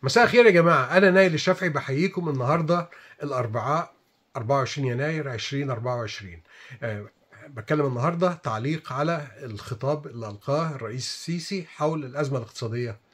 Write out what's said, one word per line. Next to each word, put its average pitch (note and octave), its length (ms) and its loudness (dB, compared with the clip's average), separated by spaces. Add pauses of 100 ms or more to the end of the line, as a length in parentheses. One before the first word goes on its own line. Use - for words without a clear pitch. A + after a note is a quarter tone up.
مساء A#3 220 6
الخير A#3 220 8
يا G#3+ 40 10
جماعة، E3 460 6
أنا F#3+ 140 8
نايل F#3 240 6
الشافعي، F3+ 340 0
بحييكم D#3+ 600 -2
النهاردة D#3 600 0 (320)
الأربعاء B2+ 680 -4 (440)
أربعة A#2+ 200 0
وعشرين C3+ 300 -2
يناير C#3 420 -2
عشرين C#3 420 -6
أربعة B2 260 -4
وعشرين. G2+ 460 -10 (400)
آه، G#2+ 240 -8 (420)
بتكلم C#3+ 380 -2
النهاردة E3+ 460 0
تعليق C3+ 600 -6
على D3 340 -2 (160)
الخطاب C3 640 -6
اللي A#2 220 -12
ألقاه C#3 460 -4
الرئيس A#2+ 300 -8
السيسي E3+ 640 -8
حول D#3 380 -2
الأزمة C#3 340 -4
الاقتصادية A#2 600 -6 (160)